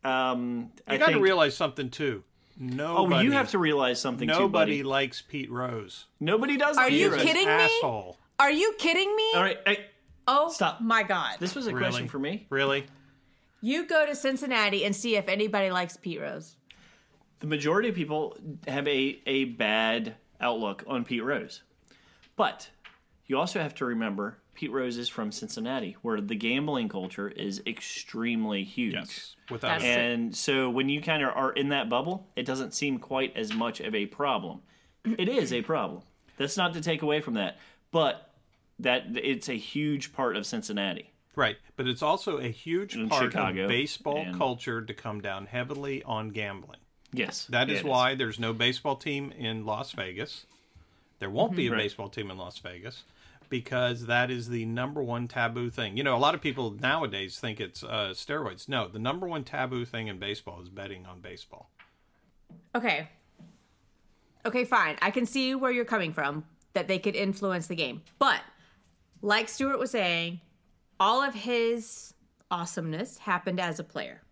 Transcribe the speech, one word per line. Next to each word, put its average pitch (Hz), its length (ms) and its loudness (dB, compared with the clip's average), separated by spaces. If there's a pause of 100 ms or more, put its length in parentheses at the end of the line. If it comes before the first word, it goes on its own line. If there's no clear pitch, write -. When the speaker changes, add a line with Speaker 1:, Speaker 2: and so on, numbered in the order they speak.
Speaker 1:
um, 123 720 0
Speaker 2:
You - 120 -20
Speaker 1:
I - 100 0
Speaker 2:
gotta 302 160 6
Speaker 1:
think - 100 6
Speaker 2:
realize 175 340 6
something, 139 320 -2
too. 123 340 -2 (340)
Nobody, 160 580 2
Speaker 1:
Oh, - 40 6
you 254 140 6
have 277 180 2
to 208 80 2
realize 143 400 4
something, 127 300 -2
too, 156 40 6
Speaker 2:
nobody 170 440 4
Speaker 1:
buddy. 139 60 -2
Speaker 2:
likes 135 380 0
Pete 139 300 -8
Rose. 120 540 -6 (160)
Speaker 1:
Nobody 220 360 4
does 285 200 4
Speaker 3:
Are 254 80 8
Speaker 1:
like 262 80 6
Speaker 3:
you 320 160 8
Speaker 1:
Pete - 80 2
Rose. 262 80 4
Speaker 3:
kidding 330 220 6
me? - 40 6
Speaker 2:
Asshole. 151 680 4 (220)
Speaker 3:
Are 277 120 8
you 381 280 4
kidding 370 360 4
me? 440 200 4
Speaker 1:
All - 60 6
right, - 240 4
hey, 202 200 2 (420)
Speaker 3:
Oh, 294 220 6
Speaker 1:
stop. 196 320 0
Speaker 3:
my 226 220 4
God. 170 360 0
Speaker 1:
This 185 140 -2
was 262 140 -4
a 208 60 -2
Speaker 2:
Really? 123 180 0
Speaker 1:
question 120 160 -2
for 131 120 -6
me. 156 300 -4
Speaker 2:
Really? 139 360 2 (760)
Speaker 3:
You 285 240 0
go 320 200 4
to 294 100 -2
Cincinnati 254 680 2
and 202 100 2
see 220 200 0
if 196 120 2
anybody 202 440 2
likes 180 260 0
Pete 170 240 -8
Rose. 151 340 -10 (840)
Speaker 1:
The 156 80 -6
majority 156 420 2
of 196 60 -2
people 156 420 -2 (300)
have 143 200 -2
a, 139 380 2
a 135 200 2
bad 113 680 2 (240)
outlook 113 480 -2
on 127 160 -2
Pete 117 200 -2
Rose. 120 400 -4 (720)
But - 340 -2 (580)
you 135 100 0
also 180 220 0
have 147 160 -4
to 135 100 -4
remember 113 520 -2 (160)
Pete 139 180 -6
Rose 123 260 -2
is 120 120 -4
from 107 220 -6
Cincinnati, 113 680 -6
where 110 200 -2
the 101 140 -4
gambling 123 540 0
culture 98 400 -6
is 101 380 -6
extremely 113 960 -4
huge. 101 300 -4
Speaker 2:
Yes, - 420 -10 (140)
without 127 300 -2
Speaker 3:
That's - 40 -4
Speaker 2:
a 123 100 4
Speaker 3:
true. 120 100 4
Speaker 1:
And 117 320 0
so 135 340 2
when 135 200 2
you 147 120 0
kind 151 220 2
of 131 120 0
are 131 160 0
in 139 180 0
that 135 200 0
bubble, 175 460 0
it 123 100 -2
doesn't 131 280 -4
seem 139 260 -2
quite 135 360 -2
as 107 180 -4
much 113 260 -2
of 107 160 -6
a 104 100 0
problem. 104 560 -2 (420)
It 220 260 0
is 185 240 0
a 120 80 0
problem. 104 420 -2 (340)
That's 139 200 -2
not 175 160 2
to 165 80 -6
take 156 200 -2
away 151 200 2
from 127 140 -4
that, 98 220 -2 (340)
but - 420 2 (460)
that 127 340 2
it's 123 360 -2
a 131 80 -2
huge 147 560 -4
part 120 220 0
of 101 100 -4
Cincinnati. 101 640 -4 (240)
Speaker 2:
Right, 113 220 2 (180)
but 127 100 -2
it's 123 160 -2
also 160 360 0
a 127 100 -4
huge 170 480 -4
Speaker 1:
In 220 140 -2
Speaker 2:
part 139 140 4
Speaker 1:
Chicago 95 400 0
Speaker 2:
of 98 60 0
baseball 143 480 -2
Speaker 1:
and 180 200 -6
Speaker 2:
culture 123 440 -2
to 110 120 -10
come 104 280 -8
down 98 260 -8
heavily 139 560 -6
on 110 260 -4
gambling. 101 500 -8 (320)
Speaker 1:
Yes. - 380 -4
Speaker 2:
That 127 200 4
is - 60 0
Speaker 1:
Yeah, - 40 2
it - 20 -4
is. 143 80 -2
Speaker 2:
why 127 260 4
there's 117 240 -2
no 113 140 0
baseball 123 420 2
team 139 420 -4
in 113 280 -4
Las 107 260 -4
Vegas. 95 540 -8 (720)
There 98 100 -4
won't 185 260 2
be 170 80 0
a - 60 2
Speaker 1:
Mm-hmm. 117 60 0
Right. 107 80 2
Speaker 2:
baseball 101 260 -6
team 101 220 -8
in 95 60 -10
Las 90 220 -12
Vegas 90 440 -14 (460)
because 123 580 -2
that 120 240 2
is 120 180 -6
the 117 160 -4
number 131 380 -4
one 120 240 -4
taboo 120 420 -2
thing. 107 280 -4
You 135 60 -2
know, 135 120 4
a 117 40 2
lot 147 160 4
of - 60 -8
people 127 300 -2
nowadays 110 680 -2
think 110 220 -6
it's, 92 220 -10
uh, 107 300 -2
steroids. 123 540 -6
No, 127 200 -2
the 107 120 -10
number 156 280 -2
one 160 160 -6
taboo 127 420 -4
thing 113 220 -8
in 98 120 -8
baseball 98 420 -8
is 90 80 -16
betting 95 360 -12
on 90 160 -18
baseball. - 480 -18 (1040)
Speaker 3:
Okay. 175 360 -2 (1400)
Okay, 240 180 0
fine. 196 380 2
I 202 100 2
can 240 140 0
see 262 300 0
where 262 160 0
you're 247 140 0
coming 202 280 0
from, 151 320 -2 (280)
that 175 140 -2
they 190 120 0
could 196 160 -2
influence 196 520 -2
the 185 80 -6
game. 143 260 -4 (180)
But, 262 220 4 (800)
like 214 280 2
Stuart 269 300 0
was 262 120 -2
saying, 175 500 0 (580)
all 220 240 4
of 269 100 -2
his 233 800 -2 (380)
awesomeness 170 680 -4
happened 180 400 -2
as 170 200 -2
a 151 40 -6
player. 127 380 -10 (100)